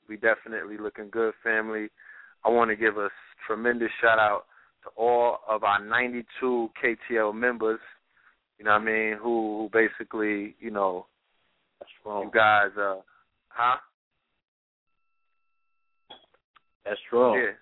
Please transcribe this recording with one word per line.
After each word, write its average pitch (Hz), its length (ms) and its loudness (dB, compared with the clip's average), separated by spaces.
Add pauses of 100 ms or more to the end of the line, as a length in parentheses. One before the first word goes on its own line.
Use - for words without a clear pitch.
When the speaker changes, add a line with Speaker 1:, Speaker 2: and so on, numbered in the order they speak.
Speaker 1:
We 110 100 -14
definitely 107 600 -2
looking 104 340 -10
good, 113 220 0 (100)
family. 110 460 -2 (560)
I 107 60 4
wanna 113 260 2
give 107 220 0
a 101 100 -2 (380)
tremendous 117 440 -2 (100)
shout 113 180 6
out 104 260 2 (400)
to - 60 -16
all 120 580 2
of 107 160 0
our 101 160 4
ninety-two 120 920 -2 (100)
K 120 140 0 (140)
T 117 80 -2
L 107 160 2
members, 113 480 -2 (760)
you 104 80 -20
know 107 60 4
what 107 100 4
I - 20 -8
mean, 110 320 0
who, 110 520 -4
who - 40 -10
basically, 107 880 0
you 113 100 -10
know, 95 360 -2 (720)
Speaker 2:
That's - 120 -20 (100)
strong. 104 240 -6
Speaker 1:
you 107 60 -12
guys, 107 480 4
uh, 98 220 -4 (480)
huh? 123 280 0 (3000)
Speaker 2:
That's 104 220 -6
strong. 120 320 4
Speaker 1:
Yeah. 104 240 0